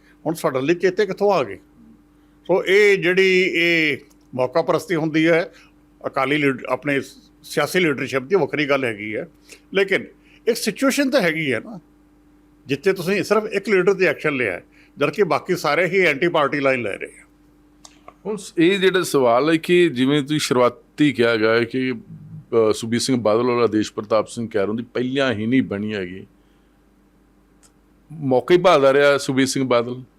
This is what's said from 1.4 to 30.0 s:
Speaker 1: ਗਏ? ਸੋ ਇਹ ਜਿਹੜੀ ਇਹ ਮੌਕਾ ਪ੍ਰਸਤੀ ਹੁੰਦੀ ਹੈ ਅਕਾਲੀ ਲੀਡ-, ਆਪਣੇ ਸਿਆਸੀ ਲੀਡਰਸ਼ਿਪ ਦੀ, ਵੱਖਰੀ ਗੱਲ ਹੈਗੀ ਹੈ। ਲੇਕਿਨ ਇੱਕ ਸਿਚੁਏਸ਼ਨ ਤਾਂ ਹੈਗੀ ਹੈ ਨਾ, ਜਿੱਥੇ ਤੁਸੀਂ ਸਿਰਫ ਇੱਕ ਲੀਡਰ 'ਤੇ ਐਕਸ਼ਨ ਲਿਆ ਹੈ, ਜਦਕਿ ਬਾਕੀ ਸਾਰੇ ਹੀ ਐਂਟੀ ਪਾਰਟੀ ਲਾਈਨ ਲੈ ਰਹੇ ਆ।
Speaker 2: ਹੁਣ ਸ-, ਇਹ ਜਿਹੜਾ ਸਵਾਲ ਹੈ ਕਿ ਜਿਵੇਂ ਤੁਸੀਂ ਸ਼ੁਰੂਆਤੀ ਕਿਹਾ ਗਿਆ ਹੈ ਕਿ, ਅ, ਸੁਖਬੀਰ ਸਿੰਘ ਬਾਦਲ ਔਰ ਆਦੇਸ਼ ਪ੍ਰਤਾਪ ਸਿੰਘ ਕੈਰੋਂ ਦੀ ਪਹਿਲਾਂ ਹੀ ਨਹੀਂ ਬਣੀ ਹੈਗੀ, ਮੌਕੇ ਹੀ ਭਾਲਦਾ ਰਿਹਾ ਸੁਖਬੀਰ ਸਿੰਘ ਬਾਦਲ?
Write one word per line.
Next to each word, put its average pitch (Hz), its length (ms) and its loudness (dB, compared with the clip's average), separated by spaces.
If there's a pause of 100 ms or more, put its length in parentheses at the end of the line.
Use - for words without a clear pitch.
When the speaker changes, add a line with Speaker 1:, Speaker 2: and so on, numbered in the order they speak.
Speaker 1:
ਗਏ? 98 120 -12 (880)
ਸੋ 185 180 0
ਇਹ 202 340 4
ਜਿਹੜੀ 185 560 2
ਇਹ 165 420 0 (380)
ਮੌਕਾ 127 280 0
ਪ੍ਰਸਤੀ 170 320 -2
ਹੁੰਦੀ 156 340 0
ਹੈ 170 240 0 (540)
ਅਕਾਲੀ 135 300 -2
ਲੀਡ-, 139 320 -2
ਆਪਣੇ 131 320 -2 (420)
ਸਿਆਸੀ 151 380 -2
ਲੀਡਰਸ਼ਿਪ 131 420 -2
ਦੀ, 143 120 -4
ਵੱਖਰੀ 147 340 0
ਗੱਲ 135 160 0
ਹੈਗੀ 107 320 -6
ਹੈ। 170 120 -10 (460)
ਲੇਕਿਨ 190 320 0 (400)
ਇੱਕ 233 100 0
ਸਿਚੁਏਸ਼ਨ 269 540 -2
ਤਾਂ 277 100 2
ਹੈਗੀ 156 320 -2
ਹੈ 113 80 -2
ਨਾ, - 200 -18 (840)
ਜਿੱਥੇ 160 260 -2
ਤੁਸੀਂ 185 300 -2
ਸਿਰਫ 214 220 0
ਇੱਕ 202 240 -6
ਲੀਡਰ 190 240 2
'ਤੇ 185 140 0
ਐਕਸ਼ਨ 147 300 -2
ਲਿਆ 117 160 -2
ਹੈ, 87 120 -10 (340)
ਜਦਕਿ 151 260 0
ਬਾਕੀ 156 320 -2
ਸਾਰੇ 156 300 0
ਹੀ 185 140 0
ਐਂਟੀ 165 280 2
ਪਾਰਟੀ 147 320 0
ਲਾਈਨ 131 220 0
ਲੈ 98 140 -6
ਰਹੇ - 120 -12
ਆ। - 160 -20 (1040)
Speaker 2:
ਹੁਣ 214 100 -6
ਸ-, - 220 -16
ਇਹ 185 200 4
ਜਿਹੜਾ 185 240 4
ਸਵਾਲ 135 480 4
ਹੈ 165 60 2
ਕਿ 175 320 4
ਜਿਵੇਂ 135 340 2
ਤੁਸੀਂ 151 160 -2
ਸ਼ੁਰੂਆਤੀ 127 760 0
ਕਿਹਾ 117 240 2
ਗਿਆ 110 180 2
ਹੈ 120 100 2
ਕਿ, 131 280 -4
ਅ, - 800 -2
ਸੁਖਬੀਰ 117 280 -2
ਸਿੰਘ 127 220 0
ਬਾਦਲ 113 280 2
ਔਰ 120 120 0
ਆਦੇਸ਼ 107 300 0
ਪ੍ਰਤਾਪ 107 360 -2
ਸਿੰਘ 113 200 -10
ਕੈਰੋਂ 101 260 -2
ਦੀ 120 80 -6 (120)
ਪਹਿਲਾਂ 127 380 -2
ਹੀ 107 140 -4
ਨਹੀਂ 127 160 2
ਬਣੀ 104 320 -6
ਹੈਗੀ, 95 320 -10 (1900)
ਮੌਕੇ 139 420 0
ਹੀ 180 60 4
ਭਾਲਦਾ 151 320 4
ਰਿਹਾ 143 260 4
ਸੁਖਬੀਰ 135 280 0
ਸਿੰਘ 135 180 -2
ਬਾਦਲ? 123 380 -2 (160)